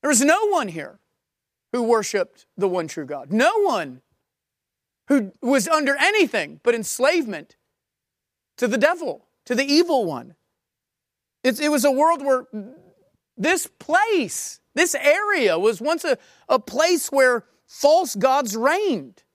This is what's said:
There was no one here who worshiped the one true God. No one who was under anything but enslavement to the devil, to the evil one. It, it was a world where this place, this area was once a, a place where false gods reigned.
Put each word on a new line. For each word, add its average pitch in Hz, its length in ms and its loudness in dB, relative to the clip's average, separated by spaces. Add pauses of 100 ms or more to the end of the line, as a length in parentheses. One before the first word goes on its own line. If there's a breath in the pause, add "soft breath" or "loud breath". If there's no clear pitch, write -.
There 285 80 0
was 247 100 2
no 359 280 2
one 320 200 -2
here 160 300 -14 (720)
who 240 100 -2
worshiped 214 640 -2 (140)
the 196 100 0
one 180 200 -2
true 147 180 -10
God. 135 260 -10
No 330 300 2
one 165 400 -2 (1040)
who 226 240 0 (100)
was 254 260 0
under 294 280 0
anything 262 680 0
but 240 120 2
enslavement 233 840 -4 (1000)
to 247 100 -2
the 233 120 0
devil, 302 480 -2 (180)
to 247 100 -4
the 262 100 0
evil 294 400 2
one. 135 300 -8 (1080)
It, 254 180 0
it 294 80 0
was 294 160 0
a 285 60 6
world 285 340 2
where 262 220 0 (880)
this 311 300 -2
place, 370 920 -2 (140)
this - 200 0
area 294 640 2
was 208 220 0
once 311 240 -4
a, 294 120 0 (320 soft breath)
a 262 100 4
place 320 540 -2
where 254 320 2 (220)
false 311 480 2
gods 254 420 0
reigned. 254 680 -2 (100)